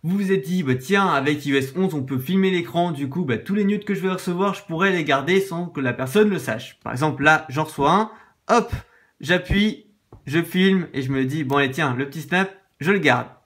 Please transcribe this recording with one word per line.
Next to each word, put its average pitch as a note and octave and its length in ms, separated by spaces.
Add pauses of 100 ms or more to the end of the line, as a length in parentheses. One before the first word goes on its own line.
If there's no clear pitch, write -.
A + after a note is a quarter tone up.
vous F3+ 120
vous F#3+ 140
êtes F#3 140
dit, F3+ 180
bah C3 140
tiens, F#3+ 320
avec D3 360
I C#3 100
O - 20
S C3 180
onze, F#3 200
on C3+ 100
peut C3 160
filmer F#3+ 320
l'écran, F3 400
du C#3 160
coup, F3 160
bah, A#2+ 120
tous G3 200
les G#3 80
nudes G3+ 200
que G#3 80
je F3 100
vais F#3+ 100
recevoir, F#3 420
je - 80
pourrais F3+ 300
les F3 100
garder C#3+ 380
sans F3 260
que D3 140
la B2+ 120
personne G3 380
le F3 80
sache. A#2+ 460
Par - 80
exemple, C#3 320
là, D#3 240
j'en D3 160
reçois D3 280
un, A3 180 (460)
hop, A#3 160 (460)
j'appuie, F3+ 720 (380)
je D#3 140
filme F#3 540
et C3+ 80
je B2+ 80
me C3+ 140
dis, D3 180
bon C3+ 140
allez, C#3 160
tiens, C3+ 240
le C#3 100
petit D3+ 160
snap, F#3+ 320 (240)
je E3 140
le G3 80
garde. C3 260 (200)